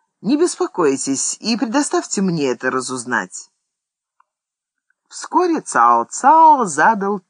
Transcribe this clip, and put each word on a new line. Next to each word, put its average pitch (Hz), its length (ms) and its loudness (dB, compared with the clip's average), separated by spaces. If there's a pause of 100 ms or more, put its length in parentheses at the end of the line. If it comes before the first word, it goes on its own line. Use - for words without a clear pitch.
(220)
«Не 226 140 -2
беспокойтесь 156 1040 -2
и 226 160 -4
предоставьте 269 680 -2
мне 165 300 0
это 127 180 -4
разузнать». 123 800 -6 (1600)
Вскоре 339 540 -4
Цао 117 440 2
Цао 302 600 4
задал 190 640 0